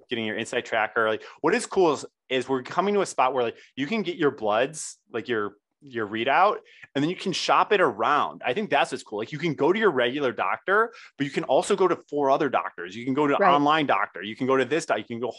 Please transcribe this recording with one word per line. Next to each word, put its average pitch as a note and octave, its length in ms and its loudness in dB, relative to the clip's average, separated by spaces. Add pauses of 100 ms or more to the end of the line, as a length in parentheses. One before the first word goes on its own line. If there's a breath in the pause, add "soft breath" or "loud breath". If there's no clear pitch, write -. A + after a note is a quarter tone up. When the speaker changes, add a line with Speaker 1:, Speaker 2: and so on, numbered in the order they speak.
Speaker 1:
getting A2+ 160 -4
your G#2+ 120 -4
insight A#2 280 -4
tracker. A2 440 0
Like, G#2+ 140 -2 (180 loud breath)
what E3+ 120 2
is A#3 120 0
cool F3 280 2
is, A#2+ 120 -6 (240)
is B2+ 180 -2
we're C3 160 -2
coming F#3 300 0
to G3+ 80 2
a F3 40 0
spot C3 280 0
where, B2+ 100 0
like, A2+ 140 -4 (180 soft breath)
you C3+ 100 -4
can A3 160 -2
get E3+ 140 -6
your D3 160 0
bloods, A#2 680 -2 (140)
like, A2+ 160 -8
your, G#2 280 -4 (260)
your A#2 260 -6
readout, C3+ 500 2 (360 soft breath)
and C#3 100 0
then D3+ 60 0
you F#3 60 -4
can F#3 160 -6
shop D#3+ 400 2
it G3+ 100 4
around. A2+ 640 0
I B2 80 -2
think F#3 160 -4
that's C#3+ 220 2
what's B2+ 120 -8
cool. G2+ 160 -8
Like, A2+ 120 -8
you D3 80 -10
can D#3 160 -2
go C#3 180 2
to G#3+ 60 -2
your G#3+ 120 4
regular B2+ 400 0
doctor, F3+ 640 0 (240 soft breath)
but D3 80 -4
you C#3+ 60 -6
can F3 140 -2
also E3+ 300 2
go F#3+ 120 4
to E3+ 100 0 (120)
four C#3+ 200 0
other C#3+ 200 4
doctors. F#2 460 -4
You A#2+ 100 -10
can C3+ 80 -2
go D3 140 2
to C#3 120 2
Speaker 2:
Right. - 120 4
Speaker 1:
online D3 340 4
doctor. G#2 360 0
You G#2 140 -10
can B2+ 120 -4
go C3 100 4
to C3 80 2
this D#3 200 -2
doc-, G#2+ 120 0
you G#2+ 80 -8
can A#2 140 -10
go A#2 200 -4